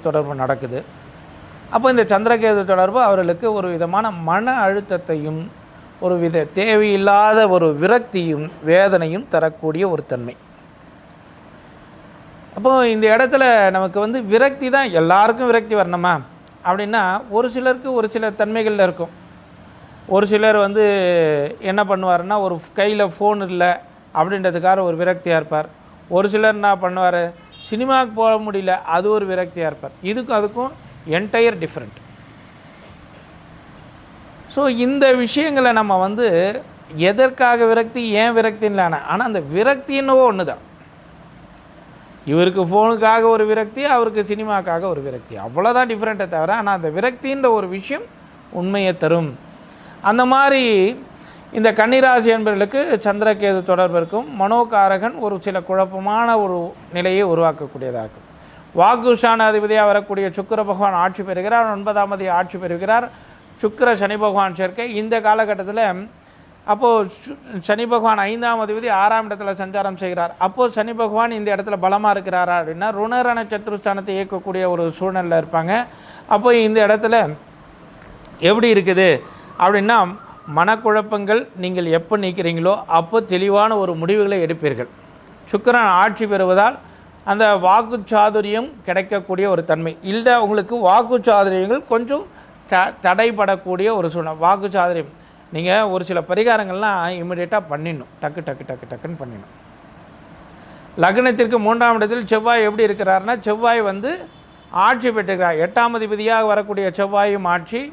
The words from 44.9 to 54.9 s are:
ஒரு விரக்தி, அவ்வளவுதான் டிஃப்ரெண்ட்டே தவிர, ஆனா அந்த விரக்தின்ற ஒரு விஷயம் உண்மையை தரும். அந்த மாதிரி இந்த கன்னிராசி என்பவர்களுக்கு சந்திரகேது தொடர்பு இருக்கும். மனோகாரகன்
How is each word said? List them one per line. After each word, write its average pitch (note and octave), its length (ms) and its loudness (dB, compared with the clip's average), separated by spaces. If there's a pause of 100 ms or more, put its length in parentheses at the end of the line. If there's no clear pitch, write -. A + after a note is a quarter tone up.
ஒரு C#3+ 140 -6
விரக்தி, A#2 380 -12
அவ்வளவுதான் A3+ 460 0
டிஃப்ரெண்ட்டே G#3 440 -4
தவிர, E3+ 260 0
ஆனா G3+ 180 0
அந்த D#3+ 180 -4
விரக்தின்ற B3+ 640 -2
ஒரு F#3+ 180 -6
விஷயம் D4 280 -10 (460)
உண்மையை F#3+ 460 -2
தரும். D#3+ 340 0 (800)
அந்த B3 220 4
மாதிரி C4+ 320 4 (920)
இந்த A3 200 4
கன்னிராசி B3 560 4
என்பவர்களுக்கு G#3+ 480 0 (240)
சந்திரகேது G3+ 640 0
தொடர்பு F3+ 300 2
இருக்கும். G#3 280 -4 (120)
மனோகாரகன் G#3+ 840 2